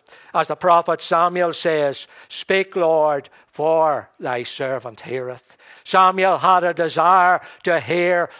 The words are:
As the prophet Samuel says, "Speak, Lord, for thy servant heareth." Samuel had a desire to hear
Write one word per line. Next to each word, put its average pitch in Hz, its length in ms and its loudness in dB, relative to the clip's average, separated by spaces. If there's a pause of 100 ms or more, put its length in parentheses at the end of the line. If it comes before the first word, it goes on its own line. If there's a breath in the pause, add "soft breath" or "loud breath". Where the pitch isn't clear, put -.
(340 loud breath)
As 160 140 -2
the 151 80 -6
prophet 170 440 2
Samuel 175 520 0
says, 147 560 -4 (200 loud breath)
"Speak, - 460 -4
Lord, 156 560 0 (160 soft breath)
for 156 720 0
thy 127 240 -6
servant 127 600 -8
heareth." 127 540 -12 (280 loud breath)
Samuel 185 540 2
had 175 260 2
a 175 100 -2
desire 175 640 2 (220 loud breath)
to 170 160 0
hear 175 500 -2 (120 loud breath)